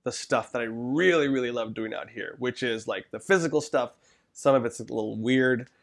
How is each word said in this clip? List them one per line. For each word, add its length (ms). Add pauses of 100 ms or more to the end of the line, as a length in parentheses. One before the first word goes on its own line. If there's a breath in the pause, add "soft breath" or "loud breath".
the 100
stuff 400
that 80
I 40
really, 640
really 220
love 220
doing 220
out 160
here, 280
which 240
is, 260
like, 220
the 100
physical 400
stuff. 320 (400)
Some 220
of 100
it's 160
a 20
little 340
weird. 520 (140)